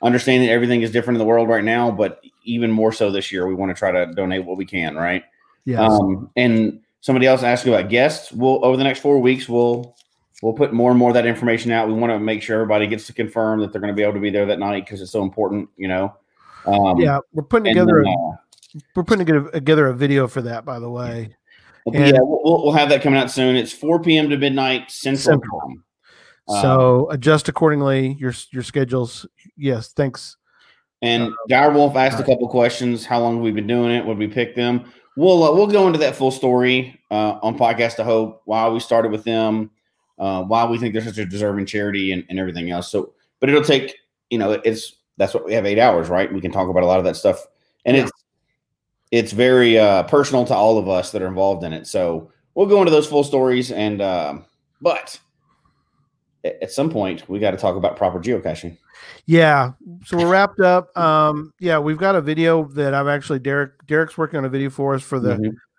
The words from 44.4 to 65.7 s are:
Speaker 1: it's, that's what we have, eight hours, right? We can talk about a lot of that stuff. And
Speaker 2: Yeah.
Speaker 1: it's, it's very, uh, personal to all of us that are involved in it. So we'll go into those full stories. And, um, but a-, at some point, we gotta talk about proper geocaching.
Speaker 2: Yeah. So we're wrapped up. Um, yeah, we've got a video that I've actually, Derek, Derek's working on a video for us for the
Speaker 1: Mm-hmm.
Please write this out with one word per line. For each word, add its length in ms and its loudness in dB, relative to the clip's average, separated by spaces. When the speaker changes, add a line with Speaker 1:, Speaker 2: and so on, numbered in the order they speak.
Speaker 1:
it's, 460 -4
that's 160 -2
what 100 -4
we 100 -6
have, 120 0
eight 140 2
hours, 280 4
right? 240 -2
We 80 -6
can 120 -6
talk 180 -2
about 140 2
a 20 2
lot 140 4
of 60 -2
that 100 -2
stuff. 320 -2
And 120 4
Speaker 2:
Yeah. 60 4
Speaker 1:
it's, 80 -8
it's 220 0
very, 480 4
uh, 240 4
personal 420 2
to 80 -2
all 240 4
of 100 -2
us 260 -2
that 100 -6
are 40 -4
involved 360 -2
in 100 -8
it. 140 -12
So 440 -4
we'll 140 0
go 140 4
into 100 4
those 160 4
full 160 2
stories. 480 0
And, 320 -4
um, 420 -4
but 380 -4
a-, 180 -8
at 100 -10
some 200 -2
point, 360 -6
we 120 -8
gotta 180 -2
talk 180 -2
about 200 -4
proper 240 -2
geocaching. 580 -6
Speaker 2:
Yeah. 480 4
So 120 -4
we're 120 2
wrapped 300 2
up. 380 2
Um, 640 0
yeah, 200 0
we've 180 -2
got 180 2
a 60 2
video 480 0
that 240 -2
I've 140 0
actually, 320 -4
Derek, 460 -6
Derek's 320 -2
working 200 -4
on 80 -2
a 40 -6
video 200 -4
for 260 -2
us 80 -6
for 160 -6
the 160 0
Speaker 1:
Mm-hmm. 140 -4